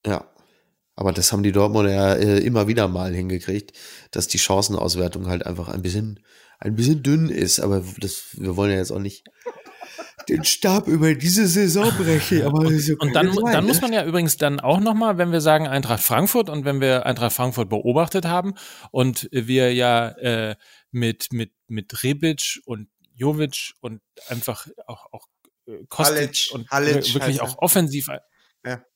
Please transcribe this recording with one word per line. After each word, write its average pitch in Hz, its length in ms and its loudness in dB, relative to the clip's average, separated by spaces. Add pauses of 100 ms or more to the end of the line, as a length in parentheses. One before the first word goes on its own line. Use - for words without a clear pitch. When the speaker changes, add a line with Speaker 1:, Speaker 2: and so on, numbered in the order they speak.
Speaker 1:
Ja. 98 220 -4 (680)
Aber 95 180 0
das - 180 0
haben 101 100 0
die 101 120 2
Dortmunder 104 380 4
ja, 98 240 4
äh, 101 240 4
immer 110 280 2
wieder 110 220 2
mal 90 260 -4
hingekriegt, 92 560 -4 (400)
dass - 160 -4
die - 100 -4
Chancenauswertung 92 880 0
halt 90 180 -4
einfach 87 240 -8
ein 90 120 -6
bisschen, 101 380 -4 (400)
ein 107 160 -4
bisschen 135 260 2
dünn 151 280 2
ist. - 320 0
Aber 98 200 2 (180)
das, - 340 -8
wir 92 240 -6
wollen 101 140 2
ja 95 60 0
jetzt 92 140 -4
auch 98 80 -4
nicht 98 240 -10 (1040)
den 156 140 0
Stab 202 440 2
über 160 280 4
diese 180 320 2
Saison 196 500 4
brechen, 165 460 2
aber 143 160 2
Speaker 2:
Und, 160 60 4
Speaker 1:
das 160 80 4
ist 147 160 2
ja 151 100 2
Speaker 2:
und 143 160 0
dann, 190 120 6
Speaker 1:
keine 185 120 2
Speaker 2:
mu-, 226 60 2
dann 233 80 2
Speaker 1:
Frage. 175 140 4
Speaker 2:
muss 175 140 2
man 233 120 -2
ja 185 120 0
übrigens 165 320 0
dann 143 220 0
auch 156 200 4
noch 220 140 2
mal, 220 240 2
wenn 175 140 0
wir 165 100 2
sagen 156 260 4
Eintracht 123 360 0
Frankfurt 190 460 2
und 147 160 -6
wenn 139 160 0
wir 131 240 2
Eintracht 120 280 0
Frankfurt 123 360 -2
beobachtet 151 560 0
haben 180 280 -2 (380)
und 127 400 0
wir 123 420 2
ja, 120 360 2
äh, 113 460 -4 (360)
mit, 117 420 -4
mit, 113 180 -6 (160)
mit 110 360 -10
Rebic 143 640 -2
und 107 240 -12 (260)
Jovic 147 640 -4
und 113 220 -14 (260)
einfach 117 400 -8 (180)
auch, - 260 -20
auch, - 160 -20 (400)
äh, 110 220 -16
Kostic 151 280 0
Speaker 3:
Halic, - 360 -2
Speaker 2:
und 117 160 -12
Speaker 3:
Halic 143 260 0
Speaker 2:
wir-, 127 200 -2
wirklich 143 80 0
Speaker 3:
heißt 135 160 -2
er. 120 60 -4
Speaker 2:
auch 131 140 -10
offensiv 156 480 0 (560)
Speaker 3:
Ja. 123 200 -10 (120)